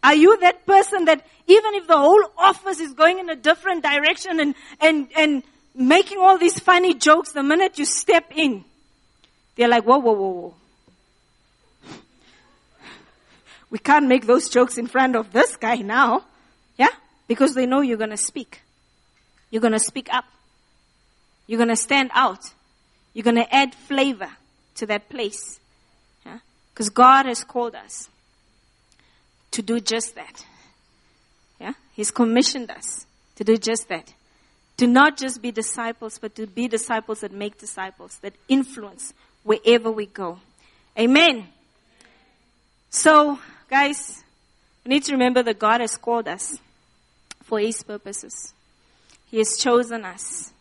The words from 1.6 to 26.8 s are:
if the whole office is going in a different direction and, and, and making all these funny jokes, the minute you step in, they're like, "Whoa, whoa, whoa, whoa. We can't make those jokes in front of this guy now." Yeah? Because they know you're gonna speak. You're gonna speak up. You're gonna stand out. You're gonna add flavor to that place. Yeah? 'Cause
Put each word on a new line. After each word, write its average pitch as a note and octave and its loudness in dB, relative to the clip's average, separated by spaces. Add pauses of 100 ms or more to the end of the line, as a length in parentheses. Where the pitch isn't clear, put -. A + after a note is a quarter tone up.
if F#4 -8
the D#4 4
whole E4+ 6 (140)
office F#4 0
is D4+ -10
going D#4+ 2
in F4+ -10
a D#4+ -8
different E4 -2
direction D#4 -2
and, D4 -2 (240)
and, D4+ 2 (100)
and D4+ 0 (300)
making E4+ 0
all F#4+ 6
these E4+ 0
funny F4+ 2
jokes, D4+ 2
the C#4+ -6
minute D#4+ 0
you C#4+ -2
step - -2
in, C4 -2 (920)
they're A#3+ 2
like, A#3 2
"Whoa, B3 4
whoa, A#3+ 0
whoa, G3 -2
whoa. F3 -12 (3250)
We A3 -10
can't D4 2
make B3+ 2
those A#3+ 2
jokes B3 0
in A#3 -8
front C4 0
of A3 -6
this C#4 2
guy - -4
now." A#3+ 0 (520)
Yeah? C#4 4 (380)
Because C4 0
they B3+ -2
know C4 0
you're A#3+ -2
gonna G#3+ -8
speak. - -10 (880)
You're A3 -4
gonna A3 0
speak - -8
up. B3+ -4 (1200)
You're A3+ -4
gonna A#3 2
stand C4 -2
out. A#3 -2 (680)
You're A3+ -12
gonna A#3 0
add C4+ 0
flavor C4+ -4 (440)
to A#3 -10
that G#3 -8
place. - -12 (680)
Yeah? - -20 (360)
'Cause G#3+ -8